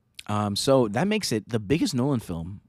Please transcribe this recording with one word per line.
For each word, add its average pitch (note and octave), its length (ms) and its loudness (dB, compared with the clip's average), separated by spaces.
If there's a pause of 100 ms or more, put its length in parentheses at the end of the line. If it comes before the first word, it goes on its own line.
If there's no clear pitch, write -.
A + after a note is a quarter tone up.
(300)
Um, G#2 260 -2
so C3 320 4
that B2+ 200 0
makes G#3+ 240 -2
it A2 160 -2
the A#2+ 100 0
biggest C#3+ 360 0
Nolan B2+ 260 0
film, E2+ 480 -8